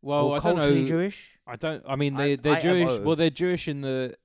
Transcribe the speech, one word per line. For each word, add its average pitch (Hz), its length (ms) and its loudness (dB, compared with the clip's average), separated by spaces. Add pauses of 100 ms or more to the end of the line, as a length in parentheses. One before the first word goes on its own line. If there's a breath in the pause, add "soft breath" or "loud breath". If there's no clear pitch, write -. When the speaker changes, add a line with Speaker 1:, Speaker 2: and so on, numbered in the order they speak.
Speaker 1:
Well, 147 260 0
Speaker 2:
More 143 80 0
Speaker 1:
I - 40 -2
don't 175 160 2
Speaker 2:
culturally 143 260 4
Speaker 1:
know. 135 60 -2
Speaker 2:
Jewish. 170 580 -4
Speaker 1:
I 120 100 -14
don't. 156 320 -6
I 135 80 -2
mean, 143 200 -2
Speaker 2:
I, - 20 -4
Speaker 1:
they, 143 180 2
they're 143 200 2
Speaker 2:
I - 40 0
Speaker 1:
Jewish. 170 300 2
Speaker 2:
am 107 140 -2
Speaker 1:
Well, 156 120 2
they're 160 140 2
Jewish 139 380 -2
in 143 120 -6
the 131 340 -4 (100)